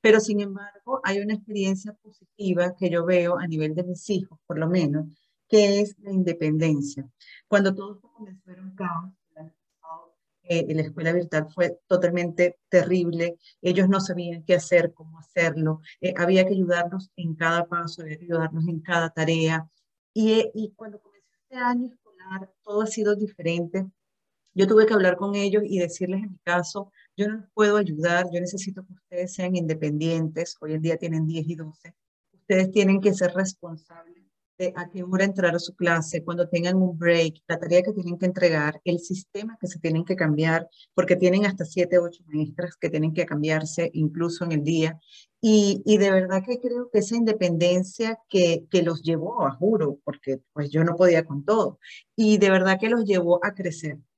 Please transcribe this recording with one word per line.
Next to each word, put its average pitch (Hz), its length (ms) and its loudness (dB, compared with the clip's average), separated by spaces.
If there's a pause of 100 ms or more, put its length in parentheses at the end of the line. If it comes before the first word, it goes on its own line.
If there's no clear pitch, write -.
Pero 220 200 8
sin 214 200 -2
embargo, 202 600 -10
hay 196 160 -2
una 208 160 -4
experiencia 208 600 -4
positiva 180 800 -4
que 185 120 -2
yo 170 160 0
veo 175 320 2
a 175 120 -6
nivel 156 260 -2
de 175 80 -4
mis 180 280 -10
hijos, - 360 -4
por 156 120 -6
lo 160 100 -2
menos, 156 380 0 (420)
que 202 320 4
es 208 180 -4
la 196 140 -12
independencia. 156 960 -2 (400)
Cuando 196 260 4
todo 202 200 -12
esto - 180 -20
comenzó 190 380 -20
era 185 120 -20
un 190 140 -16
caos, 180 360 -8 (1400)
eh, 165 240 -2
la 156 100 -2
escuela 165 300 -4
virtual 165 400 -2
fue 175 360 -2
totalmente 175 800 0
terrible, 170 680 0 (240)
ellos 185 260 2
no 190 100 4
sabían 175 460 -6
qué 180 100 4
hacer, 170 400 2
cómo 160 240 -20
hacerlo, 156 600 -2 (200)
eh, 180 160 -4
había 185 300 4
que 202 80 0
ayudarlos 175 640 -2
en 165 180 -6
cada 170 320 0
paso, 170 360 -8
había 156 160 -12
que 175 80 -18
ayudarlos 160 420 -4
en 165 120 -6
cada 165 300 -2
tarea, 160 580 0 (460)
y, 220 180 2
eh, 220 220 2
y 214 220 -8
cuando 208 240 -20
comenzó - 260 -20 (160)
este 262 140 -16
año 247 320 -2
escolar 190 640 -14 (100)
todo 208 200 -4
ha 214 40 -2
sido 208 300 0
diferente. 175 680 -4 (720)
Yo 196 80 4
tuve 214 200 8
que 220 80 2
hablar 185 220 4
con 202 180 -4
ellos 202 320 0
y 190 120 -2
decirles 180 440 -4
en 202 100 -12
mi 180 60 -18
caso, 180 520 -4 (240)
"Yo 208 140 -2
no 214 80 -6
los 220 160 -16
puedo 208 240 4
ayudar, 175 560 0
yo 175 80 -2
necesito 190 460 -8
que - 80 -20
ustedes 180 400 -8
sean 185 200 -2
independientes", 160 1080 -2
hoy 156 120 -8
en 156 80 -4
día 160 160 0
tienen 160 300 -2
diez 160 200 -4
y 165 100 -6
doce, 160 380 -18 (380)
"Ustedes 190 380 0
tienen 196 320 2
que 196 100 4
ser 180 220 0
responsables 170 920 -10 (340)
de 180 160 -4
a 175 140 -10
qué 185 140 -12
hora 185 240 0
entrar 185 280 0
a 175 40 0
su - 160 -8
clase, 165 500 0
cuando 175 240 -2
tengan 175 280 0
un 180 220 2
break, 170 480 2
la 170 120 -4
tarea 170 240 4
que 208 100 -2
tienen 175 240 -6
que 180 80 -4
entregar, 160 600 2
el 175 160 0
sistema 202 600 -10
que 220 60 -8
se 185 120 -10
tienen 160 280 0
que 185 100 -2
cambiar, 160 500 0 (280)
porque 180 220 4
tienen 185 280 4
hasta 190 220 -2
siete, 175 320 0
ocho 175 280 -4
maestras 156 540 -6
que 170 80 -4
tienen 160 240 -2
que 165 140 -2
cambiarse 156 680 -2
incluso 165 540 -2
en 170 60 -4
el 147 120 -2
día". 160 340 0 (440)
Y, 202 420 4
y 214 140 6
de 196 120 4
verdad 190 320 2
que 247 160 -4
creo 247 320 -4
que 208 100 4
esa 214 160 -4
independencia 185 1040 0 (120)
que, 170 400 2
que 180 120 4
los 165 200 -2
llevó, 165 440 -2
a 135 40 2
juro, 160 520 0
porque 135 380 -8 (140)
pues 147 160 -6
yo 156 120 2
no 170 140 0
podía 170 300 4
con 143 180 -8
todo, 202 340 0 (380)
y 214 220 4
de 196 100 6
verdad 190 320 4
que 220 80 -2
los 233 160 0
llevó 175 400 2
a 202 80 -2
crecer, 165 460 -8 (200)